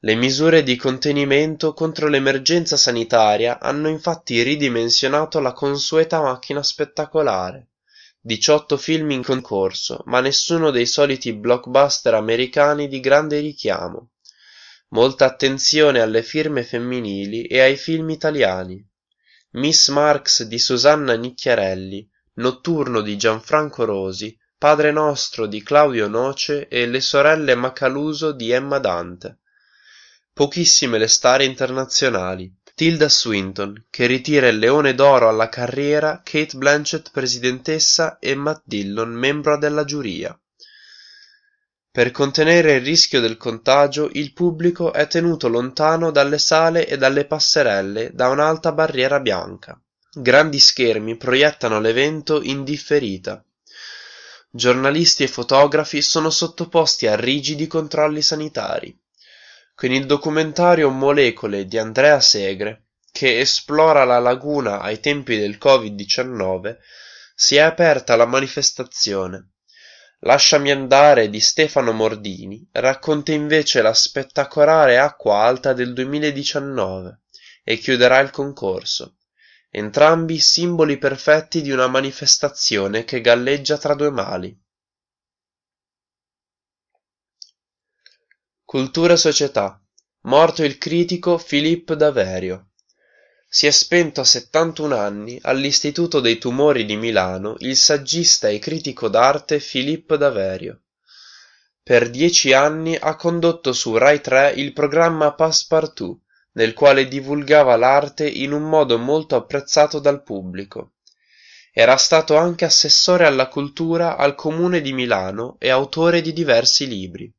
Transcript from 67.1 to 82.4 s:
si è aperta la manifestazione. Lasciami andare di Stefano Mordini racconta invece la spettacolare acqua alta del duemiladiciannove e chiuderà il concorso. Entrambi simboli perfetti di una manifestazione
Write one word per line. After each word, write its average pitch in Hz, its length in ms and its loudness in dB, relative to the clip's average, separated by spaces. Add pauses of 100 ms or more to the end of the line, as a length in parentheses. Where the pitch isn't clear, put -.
si - 220 0
è - 20 6
aperta 156 560 2
la 117 100 6
manifestazione. 117 1300 -4 (640)
Lasciami 143 500 4
andare 135 580 6
di 104 120 -6
Stefano 143 500 0
Mordini 104 800 -6
racconta 143 600 -2
invece 151 500 0
la 110 100 2
spettacolare 143 1040 2
acqua 107 440 2
alta 127 320 0
del 123 200 -4
duemiladiciannove 135 1300 -6 (420)
e 113 120 -4
chiuderà 127 440 4
il 139 100 0
concorso. 135 840 -8 (540)
Entrambi 156 680 0
simboli 165 600 0
perfetti 151 600 0
di 139 120 -6
una 127 160 2
manifestazione 127 1120 -2